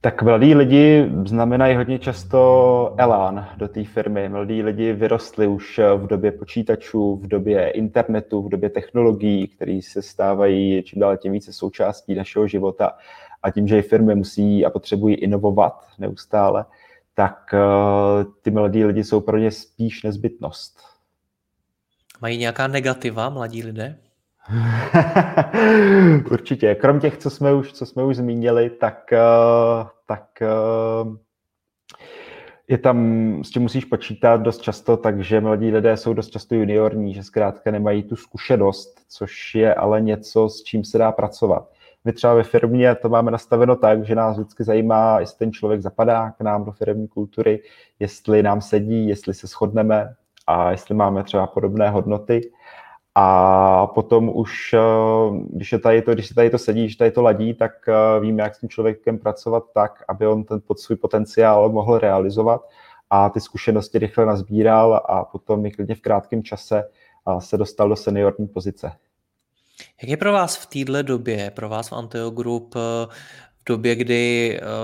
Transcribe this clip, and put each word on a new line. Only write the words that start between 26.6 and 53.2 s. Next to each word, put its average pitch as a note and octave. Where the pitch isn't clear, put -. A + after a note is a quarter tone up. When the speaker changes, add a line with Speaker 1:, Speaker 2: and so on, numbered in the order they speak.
Speaker 1:
Krom C#3+
těch, D3
co -
jsme C#3
už, C3+
co -
jsme B2+
už C3+
zmínili, A#2
tak, -
eh, A#2
tak, -
eh, A2+
je B2
tam, B2
s -
čím B2
musíš B2
počítat A2+
dost A2+
často, A2
takže G#2
mladí G#2+
lidé A2
jsou A#2
dost A2
často -
juniorní, G#2+
že G2
zkrátka G#2
nemají G#2
tu G#2
zkušenost, -
což -
je A2
ale G#2+
něco, G#2+
s -
čím A2
se -
dá A2
pracovat. -
My A#2
třeba A#2+
ve A2+
firmě A#2+
to A#2
máme A#2
nastaveno A#2+
tak, A2
že A2
nás A2
vždycky G#2+
zajímá, A2
jestli -
ten A2+
člověk G#2+
zapadá A2+
k -
nám G#2
do G#2+
firemní G#2+
kultury, G#2+
jestli G#2
nám G2+
sedí, G#2+
jestli G2
se -
shodneme G#2+
a F2
jestli G2
máme G2
třeba F#2+
podobné G#2
hodnoty. G#2
A F#2+